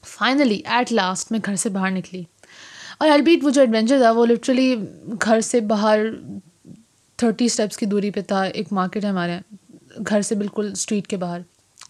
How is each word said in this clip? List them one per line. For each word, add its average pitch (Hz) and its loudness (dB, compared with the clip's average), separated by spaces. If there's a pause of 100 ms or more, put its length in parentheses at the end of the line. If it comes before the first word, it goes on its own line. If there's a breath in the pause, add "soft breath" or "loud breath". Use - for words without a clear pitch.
Finally, 247 0
at 240 0
last, 190 -2
मैं 220 -2
घर 202 -4
से 202 -4
बाहर 190 -2
निकली। 180 -8 (720 loud breath)
और 302 4
albeit 294 6
वो 294 2
जो 269 4
एडवेंचर 226 4
था, 226 6
वो 233 4
literally 247 2 (240)
घर 220 0
से 240 0
बाहर 214 0 (1080)
thirty 233 0
steps 214 -4
की - -6
दूरी 202 -2
पे 202 -6
था। 190 -2
एक - -6
market 185 -2
है 208 -2
हमारे 175 -4 (580)
घर 208 0
से 208 -2
बिल्कुल 208 -6
street 202 -4
के 202 -6
बाहर। 175 -8 (460)